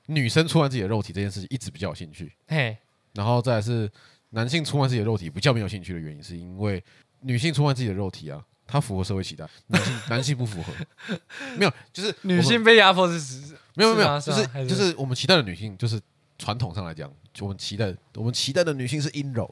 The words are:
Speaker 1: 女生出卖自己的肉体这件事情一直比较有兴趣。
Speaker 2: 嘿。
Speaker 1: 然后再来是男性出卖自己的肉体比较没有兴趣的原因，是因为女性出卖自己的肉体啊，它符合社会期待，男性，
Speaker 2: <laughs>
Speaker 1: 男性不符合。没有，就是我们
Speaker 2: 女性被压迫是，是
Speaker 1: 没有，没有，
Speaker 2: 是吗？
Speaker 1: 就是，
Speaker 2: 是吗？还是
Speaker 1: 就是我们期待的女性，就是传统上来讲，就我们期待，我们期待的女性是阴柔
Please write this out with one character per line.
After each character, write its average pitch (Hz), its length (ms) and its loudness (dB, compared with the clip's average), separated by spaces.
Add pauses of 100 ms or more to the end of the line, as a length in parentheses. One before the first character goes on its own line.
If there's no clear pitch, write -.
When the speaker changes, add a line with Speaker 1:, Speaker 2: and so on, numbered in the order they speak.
Speaker 1:
女 143 220 0
生 156 180 4
出 156 140 4
卖 143 80 4
自 131 60 -4
己 120 80 -2
的 92 60 -2
肉 110 120 0
体 98 120 -8
这 87 80 -4
件 101 100 -2
事 95 80 -10
情 92 100 -8
一 135 80 -6
直 - 140 -8
比 - 80 -20
较 87 120 -4
有 76 40 -12
兴 78 180 -14
趣。 78 200 -14 (160)
Speaker 2:
嘿。 127 280 -2 (380)
Speaker 1:
然 101 100 -4
后 120 160 4
再 120 140 0
来 107 80 2
是 113 260 0 (420)
男 113 180 -2
性 156 160 0
出 143 120 -2
卖 139 120 4
自 127 60 0
己 123 40 2
的 104 80 0
肉 113 100 2
体 87 140 -6
比 87 100 -8
较 139 120 4
没 117 80 2
有 101 80 -4
兴 101 120 -8
趣 90 140 -8
的 85 60 -6
原 76 160 -10
因， 73 40 -18
是 85 160 -14
因 90 220 -14
为 98 240 -2 (380)
女 123 180 -2
性 151 160 0
出 143 100 2
卖 143 80 4
自 117 80 -2
己 113 60 -2
的 98 80 -2
肉 95 160 -4
体 78 180 -14
啊， 71 140 -12 (240)
它 143 140 0
符 101 160 -4
合 92 80 0
社 101 100 -2
会 95 80 -2
期 82 140 -10
待， 78 120 -14 (200)
男 165 160 2
性， 120 180 -4
Speaker 2:
<laughs> - 80 -10
Speaker 1:
男 120 140 0
性 139 120 0
不 123 80 -2
符 107 200 -6
合。 - 80 -8 (840)
没 285 80 2
有， - 80 2 (200)
就 180 100 -10
是 214 60 -4 (140)
我 196 60 -4
们 180 80 4
Speaker 2:
女 175 60 6
性 226 220 4
被 226 100 10
压 196 180 10
迫 185 140 4
是， 170 140 0
是 139 360 -12 (180)
Speaker 1:
没 190 100 4
有， 226 100 6
没 214 80 6
有， 185 40 6
Speaker 2:
是 - 20 4
吗？ 143 120 0
Speaker 1:
就 147 120 -2
是， 139 80 4
Speaker 2:
是 135 60 2
吗？ 127 60 -8
还 135 100 -6
是 127 40 -4
Speaker 1:
就 127 80 0
是 185 240 2
我 135 60 -4
们 127 100 -2
期 - 140 -2
待 185 80 8
的 156 60 4
女 95 120 -4
性， 98 240 -10
就 120 80 -2
是 110 140 -2 (360)
传 - 220 -6
统 113 160 -4
上 101 100 -6
来 82 80 -8
讲， 78 160 -12 (240)
就 - 140 -10
我 - 20 -6
们 98 80 -8
期 - 200 -10
待， 98 180 -2 (220)
我 110 80 -8
们 120 80 -2
期 - 200 -4
待 175 120 2
的 160 80 0
女 127 160 -4
性 151 120 -2
是 143 100 -2
阴 139 220 -6
柔 117 200 -4